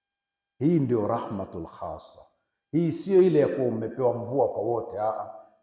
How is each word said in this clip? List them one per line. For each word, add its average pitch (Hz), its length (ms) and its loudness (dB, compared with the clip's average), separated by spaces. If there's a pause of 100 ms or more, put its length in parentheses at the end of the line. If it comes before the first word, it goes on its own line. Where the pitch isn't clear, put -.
(600)
Hii 160 200 4
ndio 117 280 2
rahmatul 98 580 -6
khassa. - 560 -14 (500)
Hii 160 200 2
sio 190 300 4
ile 165 180 6
ya 131 80 6
kuwa 127 200 0
umepewa 113 460 0
mvua 117 400 0
kwa 98 80 -4
wote. 110 380 -4
Aa, - 460 -6 (180)